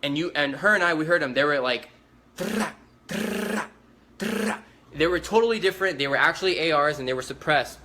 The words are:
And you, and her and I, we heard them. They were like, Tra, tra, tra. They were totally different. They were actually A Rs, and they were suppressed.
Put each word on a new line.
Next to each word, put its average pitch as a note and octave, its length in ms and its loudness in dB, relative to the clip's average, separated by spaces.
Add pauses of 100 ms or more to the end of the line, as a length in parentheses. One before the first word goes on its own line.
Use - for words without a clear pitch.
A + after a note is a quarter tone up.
And C#3+ 140 -2
you, E3+ 180 -2
and C#3+ 200 0
her F#3+ 200 2
and F#3+ 80 2
I, F3 100 2
we D#3 120 0
heard E3+ 160 4
them. C3+ 120 -2
They C#3 100 2
were D3 160 2
like, B2 300 -2 (480)
Tra, G#3+ 380 -4 (320)
tra, G3+ 640 -4 (500)
tra. A3 440 -4 (300)
They D3+ 140 2
were F3 120 2
totally A3+ 400 2
different. F#3 380 0
They C#3 100 0
were C#3 100 0
actually E3 420 2 (100)
A D#3 80 2
Rs, D3 220 2
and C3 80 -6
they B2+ 60 -2
were B2+ 80 -2
suppressed. C3+ 640 -2